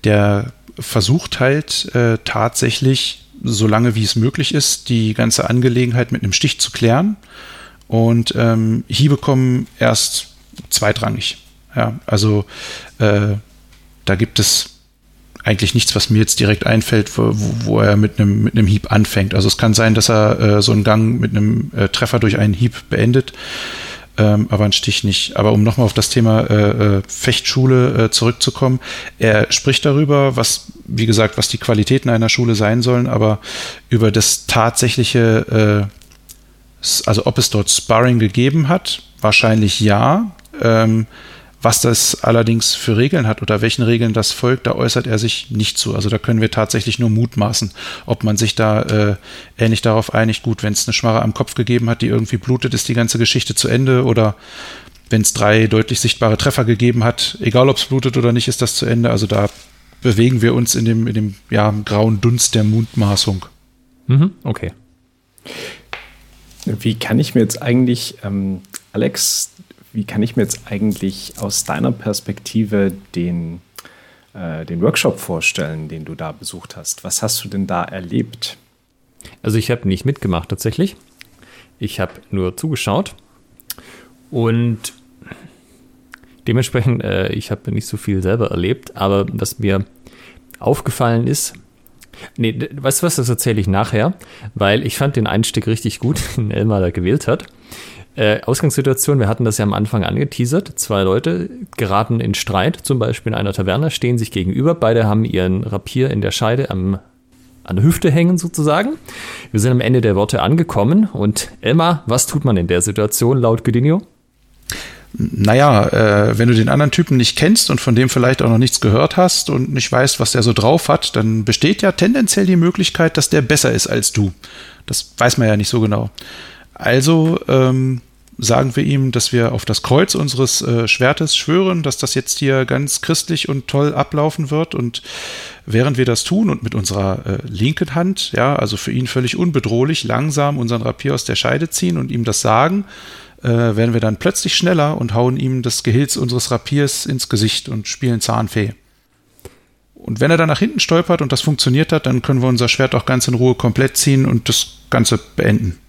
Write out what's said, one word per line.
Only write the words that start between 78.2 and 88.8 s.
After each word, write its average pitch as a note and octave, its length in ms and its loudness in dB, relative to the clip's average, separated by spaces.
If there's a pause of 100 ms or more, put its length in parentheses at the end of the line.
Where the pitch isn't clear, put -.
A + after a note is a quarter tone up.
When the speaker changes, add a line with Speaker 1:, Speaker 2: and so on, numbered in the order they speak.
Speaker 2:
Also A2 160 0
ich A#2 140 -2
hab A#2+ 140 -4
nicht F#2+ 180 -2
mitgemacht G2 460 -4
tatsächlich. A2+ 440 -4 (840)
Ich - 180 -8
hab - 220 -6 (120)
nur F#2 240 -2
zugeschaut. D3+ 600 -4 (1120)
Und A#2 640 0 (1500)
dementsprechend, A#2+ 560 0
äh, F#2+ 300 -2
ich - 180 -8
hab - 160 -6
nicht G#2+ 220 -4
so G#2 80 -8
viel F#2+ 260 -4
selber G#2 300 0
erlebt, F2+ 440 -4